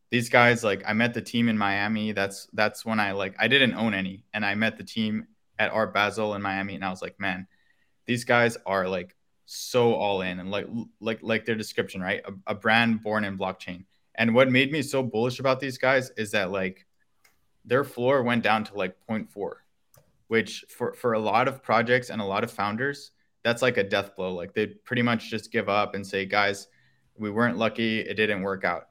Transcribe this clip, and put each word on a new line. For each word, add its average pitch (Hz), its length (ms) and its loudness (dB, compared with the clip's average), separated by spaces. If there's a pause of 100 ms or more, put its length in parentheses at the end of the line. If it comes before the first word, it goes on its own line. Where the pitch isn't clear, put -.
these 117 200 0
guys, 120 340 6
like, 98 240 0
I 107 60 -2
met 120 200 0
the 120 80 -4
team 117 280 0
in 110 80 0
Miami. 104 560 -2
That's, 98 400 -4
that's 107 320 0
when 113 140 -2
I, 101 120 0
like, 98 280 -4
I 110 100 2
didn't 131 240 6
own 113 200 0
any. 95 300 -4 (100)
And 107 120 -4
I 101 100 0
met 107 220 0
the 101 60 -14
team 110 440 -4 (320)
at 107 120 0
Art 104 220 -2
Basel 104 420 0
in 98 60 -6
Miami. 98 340 -4
And 95 100 -8
I 95 40 -4
was 92 120 -8
like, - 180 -12
"Man, 95 260 -4 (600)
these 120 180 -2
guys 120 420 4
are, 95 220 0
like, 92 280 -6 (300)
so - 480 2
all 98 280 0
in." 90 180 -4
And, 90 100 -10
like, 101 160 -4
l-, - 240 -10 (120)
like, 110 200 -4
like 110 240 -2
their 117 100 0
description, - 460 -4
right? 92 240 -2
A, 101 260 -10
a 107 40 -4
brand 113 480 2
born 107 220 -2
in 98 120 -6
blockchain. 92 480 -8 (300)
And 113 180 2
what 131 160 8
made 135 220 4
me 156 100 -2
so 131 220 -2
bullish 120 360 -2
about 131 200 2
these 135 180 -6
guys 131 400 2
is 107 140 -6
that, 98 200 0
like, 95 340 -4 (800)
their 123 180 2
floor 131 400 2
went 120 200 2
down 107 200 4
to, 107 120 -12
like, 95 300 -4
point 110 240 -6
four, - 360 -10 (600)
which - 420 -2
for, - 240 -6
for 120 200 0
a 110 60 0
lot 110 280 2
of 131 140 -4
projects 120 480 2
and 110 120 -6
a 104 40 -2
lot 98 180 2
of 117 80 -4
founders, 113 600 -4 (320)
that's, 117 180 2
like, 127 160 4
a 101 60 4
death 98 320 -2
blow. 92 180 -4
Like, 87 200 -8
they 107 140 2
pretty - 340 -4
much 120 280 2
just - 220 -8
give 104 180 0
up 101 260 2
and 101 100 -8
say, 95 200 -2
"Guys, 101 420 0 (480)
we 107 140 -6
weren't 107 280 2
lucky. 110 420 0
It 101 160 -6
didn't 104 260 0
work 95 220 -4
out." 87 280 -2